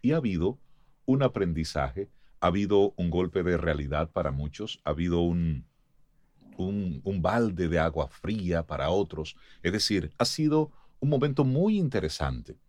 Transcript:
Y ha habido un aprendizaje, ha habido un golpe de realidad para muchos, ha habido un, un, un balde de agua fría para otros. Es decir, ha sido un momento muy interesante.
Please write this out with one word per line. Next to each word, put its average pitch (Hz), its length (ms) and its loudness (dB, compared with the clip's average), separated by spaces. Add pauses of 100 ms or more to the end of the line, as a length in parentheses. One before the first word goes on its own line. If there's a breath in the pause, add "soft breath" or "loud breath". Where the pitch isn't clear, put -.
Y 127 120 2
ha 165 40 2
habido 104 420 0 (460)
un 135 180 4
aprendizaje, 82 840 -2 (320)
ha 87 60 2
habido 98 500 4
un 90 120 0
golpe 90 340 0
de 87 140 2
realidad 73 540 -2
para 76 200 -2
muchos, 76 520 -8
ha 76 80 -2
habido 85 300 0
un, 85 440 0 (920)
un, 92 460 -4
un 98 180 -2
balde 98 460 2
de 80 120 2
agua 80 280 0
fría 87 580 -4
para 71 240 -4
otros. 82 460 -2 (280 soft breath)
Es 87 80 0
decir, 98 460 0
ha 123 80 2
sido 151 460 2 (280 soft breath)
un 147 100 0
momento 143 340 2
muy 165 340 4
interesante. 78 800 -2 (120)